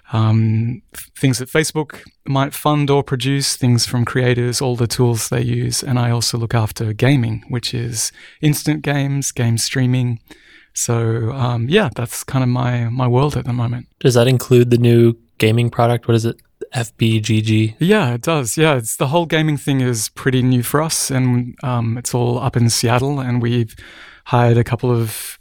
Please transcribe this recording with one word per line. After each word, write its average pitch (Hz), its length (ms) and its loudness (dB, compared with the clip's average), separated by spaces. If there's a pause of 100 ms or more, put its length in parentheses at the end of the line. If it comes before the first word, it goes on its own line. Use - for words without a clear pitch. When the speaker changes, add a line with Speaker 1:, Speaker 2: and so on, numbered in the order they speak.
(120)
Speaker 1:
um, 110 680 2 (100)
th-, - 220 -16
things 127 240 0
that 123 100 -8
Facebook 156 520 -2 (260)
might 139 260 0
fund 147 380 0
or 139 140 2
produce, 135 500 -2
things 123 320 2
from 120 180 -2
creators, 123 560 0
all 127 140 -2
the 117 140 0
tools 120 400 0
they 123 140 -2
use. 120 420 -2
And 123 160 0
I 120 100 0
also 120 260 -2
look 113 160 -4
after 110 400 -2
gaming, 113 560 0
which 127 240 -6
is 120 380 -6 (300)
instant 151 420 0
games, 139 480 -2
game 117 260 0
streaming. 123 640 0 (560)
So, 117 560 -2
um, 123 380 -2
yeah, 180 260 2
that's - 300 -8
kind 131 180 -2
of 127 60 0
my, 123 400 0
my 127 180 -2
world 131 300 2
at 127 80 -6
the 131 80 -6
moment. 120 340 -4 (140)
Speaker 2:
Does 127 140 4
that 120 120 6
include 123 440 4
the 120 80 4
new 117 360 6 (240)
gaming 113 320 2
product? 117 380 0
What 117 80 4
is 113 80 0
it? 117 160 -6 (320)
F 117 260 -6
B 113 220 2
G 110 200 0
G? 110 380 0
Speaker 1:
Yeah, 175 360 2
it 120 60 -6
does. 151 380 -2
Yeah, 156 160 4
it's, 117 220 -4
the 156 100 -2
whole 170 200 0
gaming 156 300 0
thing 135 240 -2
is 123 300 -2
pretty 131 320 -2
new 127 200 2
for 143 200 -2
us, - 280 -4
and, 123 520 -2
um, 120 340 -4
it's - 180 -10
all 123 240 0
up 120 200 -2
in 117 100 4
Seattle, 127 520 0
and 123 200 -2
we've 120 340 0 (520)
hired 120 320 4
a 117 60 4
couple 123 260 -2
of, 117 500 -4